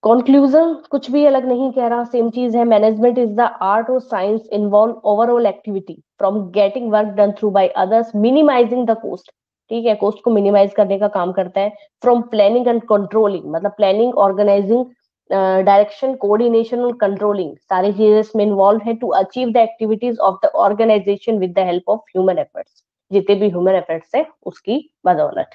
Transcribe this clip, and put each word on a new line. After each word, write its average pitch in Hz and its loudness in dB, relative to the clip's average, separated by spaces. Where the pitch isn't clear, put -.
कंक्लूजन 277 4
कुछ - -8
भी 294 2
अलग 269 2
नहीं 254 -2
कह 240 -2
रहा, 240 -2
सेम 233 -2
चीज 233 -4
है। 233 2
Management 220 2
is 240 -2
the 220 0
art 214 0
or 254 -2
science 214 -4
involve 208 2
overall 233 0
activity 190 -6
from 202 0
getting 208 -2
work 214 0
done 202 0
through 208 -2
by 190 2
others, 220 0
minimizing 247 2
the 220 0
cost। - -14
ठीक 233 -6
है, 214 2
कॉस्ट 208 -4
को 240 0
मिनिमाइज 202 2
करने 196 0
का 208 0
काम 185 -4
करता 185 -4
है। 208 -4
From 240 2
planning 226 2
and 233 0
controlling, 202 0
मतलब 165 -6
प्लानिंग, 208 0
ऑर्गेनाइजिंग, 202 2
अ, 190 0
डायरेक्शन, 208 2
कोऑर्डिनेशन 226 0
और 240 -2
कंट्रोलिंग, 202 -4
सारी 196 -2
चीजें 214 4
इसमें 214 -2
इन्वॉल्व 202 2
है। 233 -4
To 226 -6
achieve 202 -2
the 226 2
activities 226 -4
of 190 -4
the - 2
organization 202 0
with 180 -4
the 190 0
help 180 -4
of 214 -2
human 185 0
efforts, - -10
जितने 196 0
भी 202 0
ह्यूमन 180 0
एफर्ट्स 165 -4
है 311 0
उसकी 214 -8
बदौलत। 165 0